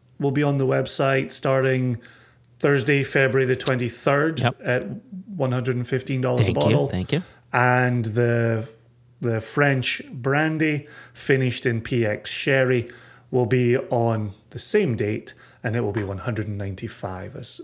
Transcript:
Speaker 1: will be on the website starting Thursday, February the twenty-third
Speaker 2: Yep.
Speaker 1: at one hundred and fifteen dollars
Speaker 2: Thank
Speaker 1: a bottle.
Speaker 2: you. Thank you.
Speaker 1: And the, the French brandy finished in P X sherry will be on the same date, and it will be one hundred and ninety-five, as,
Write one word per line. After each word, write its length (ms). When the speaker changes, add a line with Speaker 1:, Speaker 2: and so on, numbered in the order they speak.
Speaker 1:
will 120
be 120
on 140
the 80
website 680
starting 680
Thursday, 440
February 420
the 100
twenty-third 840
Speaker 2:
Yep. 240
Speaker 1:
at 200
one 240
hundred 240
and 120
fifteen 340
dollars 260
Speaker 2:
Thank 100
Speaker 1:
a 40
bottle. 240
Speaker 2:
you. 40
Thank 220
you. 100
Speaker 1:
And 520
the, 640
the 200
French 600
brandy 760
finished 520
in 160
P 240
X 240
sherry 600
will 160
be 320
on 540
the 100
same 360
date, 380
and 120
it 60
will 120
be 100
one 140
hundred 300
and 100
ninety-five, 800
as, 280